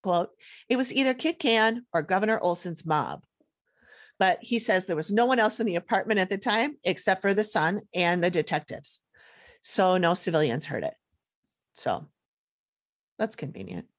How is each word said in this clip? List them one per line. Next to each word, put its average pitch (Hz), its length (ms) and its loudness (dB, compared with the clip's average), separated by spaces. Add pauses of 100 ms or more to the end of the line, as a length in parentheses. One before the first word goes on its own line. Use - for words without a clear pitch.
quote, 175 280 0 (380)
"It 254 80 2
was 247 160 0
either 262 220 2
Kid 311 240 -4
Can 226 540 2
or 160 100 0
Governor 196 380 0
Olson's 175 440 -2
mob." 151 400 -2 (920)
But 185 240 4
he 233 160 -2
says 190 280 0
there 247 100 -2
was 220 160 -4
no 233 140 4
one 254 120 2
else 220 220 2
in 226 60 0
the 170 100 -2
apartment 202 420 0
at 185 120 0
the 196 80 -4
time 240 440 -2
except 190 400 0
for 202 120 2
the 208 100 2
son 180 380 0 (120)
and 175 300 2
the 175 60 4
detectives. - 680 -4 (600)
So 185 380 2
no 175 160 4
civilians 165 520 0
heard 117 160 -6
it. - 120 -6 (800)
So 123 340 -4 (1080)
that's 214 180 -4
convenient. 95 500 -10 (120)